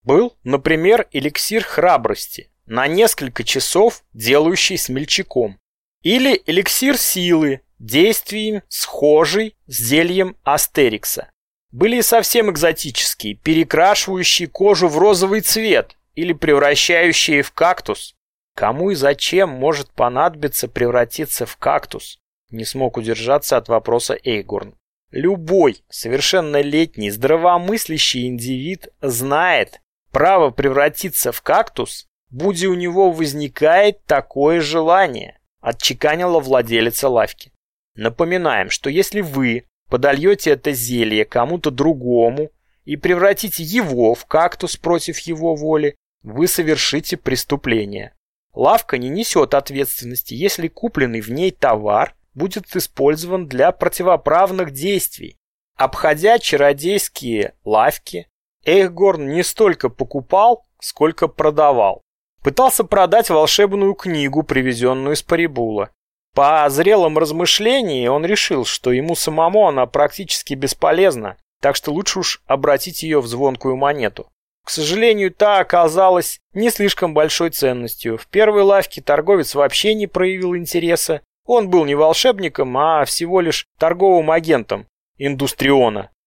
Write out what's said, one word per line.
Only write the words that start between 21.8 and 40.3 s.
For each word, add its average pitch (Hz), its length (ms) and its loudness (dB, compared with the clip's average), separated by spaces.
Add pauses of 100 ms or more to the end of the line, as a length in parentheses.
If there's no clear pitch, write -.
Не 113 140 -12
смог 131 320 -4
удержаться 113 600 -2
от 120 120 -2
вопроса 113 540 -2
Эйхгорн. 104 520 -6 (360)
Любой 165 800 0
совершеннолетний, 143 1200 -2
здравомыслящий 160 1160 0
индивид 131 600 -8 (120)
знает, 139 800 0 (300)
право 160 400 4
превратиться 139 840 0
в - 100 -14
кактус, - 640 -2 (240)
будь 170 340 -4
у 185 100 0
него 175 360 2
возникает 160 960 0
такое 147 560 0
желание, 160 800 0 (220)
отчеканила 156 800 -2
владелица 117 680 0
лавки. - 440 -2 (420)
Напоминаем, 135 760 -2
что - 200 -6
если 190 300 -2
вы 135 440 -2 (240)
подольёте 143 600 2